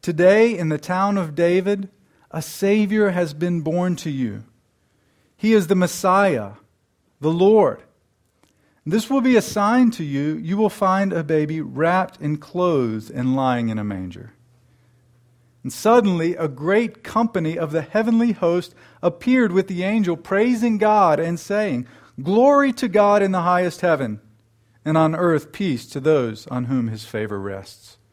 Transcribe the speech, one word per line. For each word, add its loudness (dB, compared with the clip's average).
Today 4
in -2
the -2
town -2
of -4
David, 0
a -8
Savior 0
has -2
been -4
born -2
to -8
you. -6
He 2
is 4
the 0
Messiah, 0
the 0
Lord. 4
This -2
will 2
be 4
a 4
sign 2
to -8
you. -4
You -6
will 2
find 0
a -2
baby -2
wrapped -2
in -4
clothes -2
and -2
lying 0
in -4
a -6
manger.' -10
And -10
suddenly 2
a -4
great -2
company -2
of -4
the -2
heavenly 0
host -2
appeared 0
with 0
the -6
angel, 0
praising 0
God 4
and -2
saying, -4
'Glory 4
to -4
God 4
in 0
the 0
highest 0
heaven, -2
and 0
on 4
earth 0
peace -4
to -10
those 0
on -6
whom -2
his -10
favor -8
rests.' -14